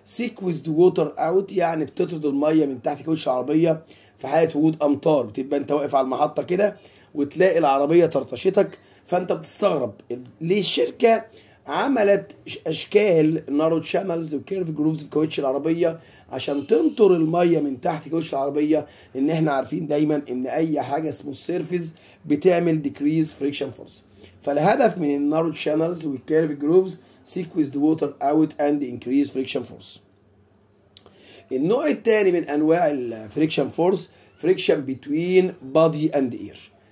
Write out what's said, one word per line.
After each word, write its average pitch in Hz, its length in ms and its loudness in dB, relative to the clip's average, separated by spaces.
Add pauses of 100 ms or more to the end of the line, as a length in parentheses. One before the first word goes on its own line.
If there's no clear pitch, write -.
سيكويزد 180 600 -6
ووتر 165 500 4
اوت، 185 340 0
يعني 165 340 -2
بتطرد 160 400 -4
الميه 147 400 2
من 127 160 -6
تحت - 240 -6
كاوتش 160 220 -2
العربيه 151 560 0 (340)
في 131 100 -10
حاله 160 300 2
وجود 156 260 2
امطار. 143 420 2
بتبقى 135 340 -4
انت 139 120 -6
واقف 143 240 0
على 135 100 2
المحطه 135 380 -2
كده 196 340 0 (380)
وتلاقي 156 420 2
العربيه 151 480 4
طرطشتك، 160 720 0 (260)
فانت 180 260 -2
بتستغرب 160 640 -2 (480)
ليه 175 180 0
الشركه 226 640 2 (420)
عملت 202 680 2 (100)
ش-، - 120 -12 (100)
اشكال 160 840 2
نارو 160 300 2
تشانلز 165 560 -4
وكيرف 170 360 -6
جروفز 151 320 -2
في - 60 -18
كاوتش 156 300 -2
العربيه 160 600 -2 (300)
عشان 139 380 -6
تنطر 208 480 4
الميه 165 440 2
من 139 220 -4
تحت 160 280 -6
كاوتش 160 240 -4
العربيه، 147 540 0 (280)
لان 139 140 0
احنا 160 220 0
عارفين 143 360 -4
دايمًا 147 420 0
ان 127 180 -6
اي 151 340 -2
حاجه 143 280 -4
اسمه 143 220 -10
السيرفيس 170 640 -6 (320)
بتعمل 160 560 2
ديكريز 156 520 -2
فريكشن 139 380 -6
فورس. - 340 -20 (360)
فالهدف 180 560 2
من 147 180 0
النارو 156 360 0
تشانلز 160 540 -2
والكيرف 151 460 0
جروفز 160 460 2 (280)
سيكويزد 160 500 -4
ووتر 151 460 0
اوت 151 400 2
اند 147 220 0
انكريز 123 460 -2
فريكشن 127 340 -4
فورس. - 380 -20 (1500)
النوع 190 360 0
الثاني 220 440 2
من 170 120 0
انواع 156 480 2
الفريكشن 123 760 -2
فورس 180 420 0 (260)
فريكشن 175 460 0
بتوين 165 720 0 (100)
بادي 156 460 2
اند 135 240 0
اير. - 380 -16 (200)